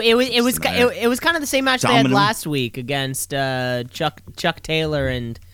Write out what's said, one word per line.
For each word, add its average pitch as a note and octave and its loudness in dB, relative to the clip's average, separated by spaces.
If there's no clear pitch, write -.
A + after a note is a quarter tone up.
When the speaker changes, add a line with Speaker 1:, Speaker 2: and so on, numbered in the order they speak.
Speaker 1:
it A3+ 6
was, B3+ 4
it A#3+ 2
was, A#3+ 2
Speaker 2:
Just D#3 -4
Speaker 1:
ki-, - -2
Speaker 2:
another A#3+ 4
Speaker 1:
it, F3+ -6
it A#3 2
was B3 0
kinda E4 0
the C#4+ -6
same C4 0
match C4 2
they A#3+ 2
had A#3+ 6
Speaker 2:
domino. - 2
Speaker 1:
last G#3 2
week C3+ -2
against, C3+ -4
uh, B2+ -2
Chuck, D3+ -6
Chuck - -4
Taylor D3+ -2
and A#2+ -6